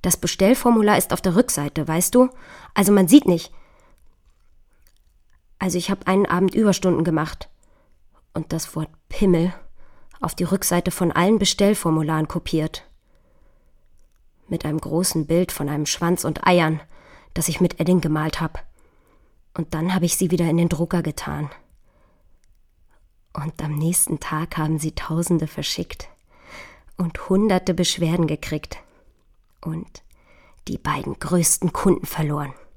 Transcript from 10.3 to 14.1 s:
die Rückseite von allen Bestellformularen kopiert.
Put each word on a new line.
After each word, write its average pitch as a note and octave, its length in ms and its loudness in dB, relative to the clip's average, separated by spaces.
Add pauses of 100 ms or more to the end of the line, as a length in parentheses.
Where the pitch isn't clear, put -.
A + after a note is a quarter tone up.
die F3 100 -4
Rückseite F3 460 0
von E3+ 220 -2
allen G3 260 4
Bestellformularen D#3+ 880 2
kopiert. - 580 -4 (1700)